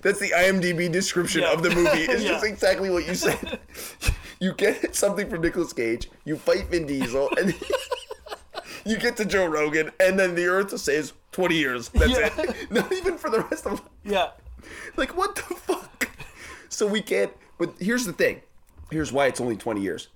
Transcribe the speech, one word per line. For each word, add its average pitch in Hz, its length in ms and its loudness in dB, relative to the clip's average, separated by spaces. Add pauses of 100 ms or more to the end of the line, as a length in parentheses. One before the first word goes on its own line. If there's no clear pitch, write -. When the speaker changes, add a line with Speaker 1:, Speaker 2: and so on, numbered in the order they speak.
Speaker 1:
That's 202 180 2
the 196 140 -2
I 175 100 6
M 190 160 6
D 180 120 2
B 175 160 0
description 170 540 0
Speaker 2:
Yeah. 165 100 4
Speaker 1:
of 160 100 2
the 170 80 4
movie. 170 320 4
It's 226 200 2
Speaker 2:
<laughs> - 0 -
Yeah. 202 80 0
Speaker 1:
just 170 140 0
exactly 196 460 2
what 175 160 2
you 175 80 -2
said. - 500 -2
<laughs> - 40 -20 (720)
You 185 140 0
get - 400 0
something 202 340 0
from 165 120 -4
Nicolas 165 320 0
Cage, 120 360 -2 (160)
you 151 120 -4
fight 180 320 0
Vin 165 180 0
Diesel, 135 500 0
and 180 160 2 (680)
<laughs> - 680 -16
you 214 100 0
get 233 200 0
to 214 80 -2
Joe 190 220 2
Rogan, 151 520 0
and 190 180 6
then 185 200 2
the 175 100 2
Earth 196 320 2
says, 147 340 0 (200)
"Twenty 170 240 2
years. 127 320 0
That's 151 240 4
Speaker 2:
Yeah. 147 260 4
Speaker 1:
it." 349 320 -4
<laughs> - 0 -
Not 208 220 0
even 359 260 -2
for 311 120 -6
the 220 100 2
rest - 260 -6
of 202 60 -4
life. - 100 -8 (220)
Speaker 2:
Yeah. 190 240 0 (680)
Speaker 1:
Like, 302 200 -2
what 392 180 0
the - 80 -8 (140)
fuck? - 520 -6 (600)
So - 180 -2
we 202 160 0
can't, 196 300 0 (260)
but 170 220 -2
here's 240 260 0
the 175 60 -6
thing. 123 300 0 (500)
Here's 151 180 -2
why 139 160 2
it's 127 140 0
only 123 160 0
twenty 104 240 -4
years. 95 360 -4